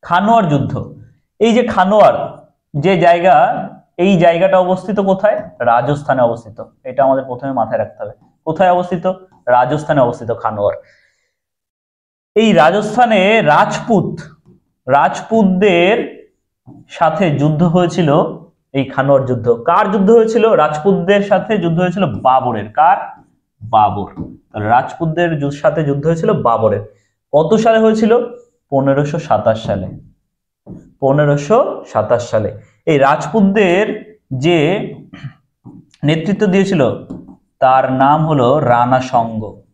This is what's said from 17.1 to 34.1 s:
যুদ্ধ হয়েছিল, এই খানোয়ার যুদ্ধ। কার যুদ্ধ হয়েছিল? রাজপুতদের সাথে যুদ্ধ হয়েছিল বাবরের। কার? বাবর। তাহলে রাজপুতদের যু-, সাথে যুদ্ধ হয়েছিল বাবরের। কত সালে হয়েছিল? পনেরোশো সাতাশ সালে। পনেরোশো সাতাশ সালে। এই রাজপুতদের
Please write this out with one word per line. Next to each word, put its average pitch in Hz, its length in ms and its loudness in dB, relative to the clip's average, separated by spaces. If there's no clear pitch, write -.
যুদ্ধ 143 320 0
হয়েছিল, 175 460 0
এই 135 120 -2
খানোয়ার 135 400 0
যুদ্ধ। 117 400 -2
কার 190 260 2
যুদ্ধ 196 200 2
হয়েছিল? 220 380 4
রাজপুতদের 185 720 0
সাথে 202 360 -2
যুদ্ধ 170 220 -2
হয়েছিল 175 420 -2
বাবরের। 123 500 0
কার? - 500 0
বাবর। 101 500 0
তাহলে 107 160 -6
রাজপুতদের 160 720 -2
যু-, 143 120 -4
সাথে 151 320 -2
যুদ্ধ 143 220 -2
হয়েছিল 165 280 0
বাবরের। 113 460 0
কত 160 220 2
সালে 220 260 2
হয়েছিল? 220 380 2
পনেরোশো 139 500 0
সাতাশ 110 460 -2
সালে। 95 220 -6
পনেরোশো 147 880 0
সাতাশ - 440 -2
সালে। 107 280 -4
এই 156 120 2
রাজপুতদের 190 1160 0